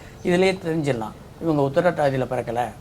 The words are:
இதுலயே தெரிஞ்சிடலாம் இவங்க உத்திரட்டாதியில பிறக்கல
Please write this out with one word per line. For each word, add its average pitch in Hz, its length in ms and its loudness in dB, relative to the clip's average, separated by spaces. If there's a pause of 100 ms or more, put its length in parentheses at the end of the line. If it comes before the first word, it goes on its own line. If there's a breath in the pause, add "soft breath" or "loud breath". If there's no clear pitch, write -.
(240 loud breath)
இதுலயே 185 340 4
தெரிஞ்சிடலாம் 143 580 -2 (260)
இவங்க 156 200 2
உத்திரட்டாதியில 139 640 2
பிறக்கல 117 340 -4 (200)